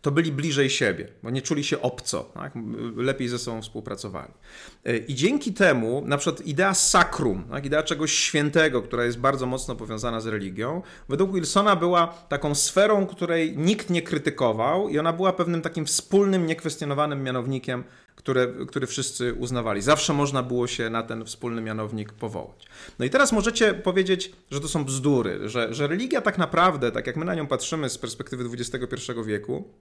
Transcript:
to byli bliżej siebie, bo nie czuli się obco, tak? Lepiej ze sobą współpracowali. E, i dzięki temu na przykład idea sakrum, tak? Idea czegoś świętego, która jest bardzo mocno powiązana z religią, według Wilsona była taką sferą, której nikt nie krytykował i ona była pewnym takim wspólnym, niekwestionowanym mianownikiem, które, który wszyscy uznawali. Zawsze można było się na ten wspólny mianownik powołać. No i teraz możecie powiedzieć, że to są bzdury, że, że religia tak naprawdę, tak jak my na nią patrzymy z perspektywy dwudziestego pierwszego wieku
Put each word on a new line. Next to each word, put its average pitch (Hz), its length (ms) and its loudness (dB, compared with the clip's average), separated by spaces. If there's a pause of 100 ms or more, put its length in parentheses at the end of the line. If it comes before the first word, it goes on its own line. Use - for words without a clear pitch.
to 143 100 0
byli 165 200 2
bliżej 139 380 2
siebie, 101 380 0 (160)
bo 113 60 -8
nie 135 120 -2
czuli 143 220 0
się - 180 0
obco, - 420 -2
tak? - 300 -12 (420)
Lepiej 131 320 -2
ze 120 120 -4
sobą 117 220 -6
współpracowali. 104 720 -10 (520)
E, 120 120 0
i 135 180 -4
dzięki 214 380 2
temu 135 520 4
na 139 120 2
przykład - 280 -2
idea 180 280 2
sakrum, 127 760 2
tak? 139 140 -6
Idea 151 180 2
czegoś 156 300 -2
świętego, 147 680 2
która 120 240 -2
jest 120 140 -2
bardzo 131 260 2
mocno 127 300 -4
powiązana 110 460 -6
z 113 60 -6
religią, 107 540 -4 (280)
według 190 240 0
Wilsona 196 420 4
była 170 320 4
taką 143 480 -2
sferą, 202 520 4
której 165 500 0
nikt 190 320 2
nie 175 120 2
krytykował 143 880 0
i 147 100 0
ona 165 140 2
była 180 200 2
pewnym 170 280 0
takim 160 240 -4
wspólnym, 190 640 4
niekwestionowanym 147 760 -2
mianownikiem, 127 600 -2 (320)
które, 127 320 2 (200)
który 131 200 -4
wszyscy 123 460 -4
uznawali. 117 480 -2
Zawsze 151 320 4
można 139 300 2
było 123 240 0
się 117 220 -4
na 117 140 -2
ten 113 220 -8
wspólny 117 360 -6
mianownik 110 520 -6
powołać. - 520 -10 (340)
No 214 60 0
i 208 40 0
teraz 262 220 4
możecie 220 420 4
powiedzieć, 185 580 0 (200)
że 143 100 -4
to 156 60 -6
są 151 180 0
bzdury, 123 640 0
że, 117 240 -2
że 143 140 -2
religia 240 340 0
tak 190 160 0
naprawdę, 160 540 2
tak 113 160 -4
jak 123 80 -6
my 160 100 -4
na 180 100 -2
nią 151 120 -4
patrzymy 143 420 -2
z - 80 -6
perspektywy 123 460 -8
dwudziestego 120 440 -6
pierwszego 120 360 -6
wieku 107 400 -4 (180)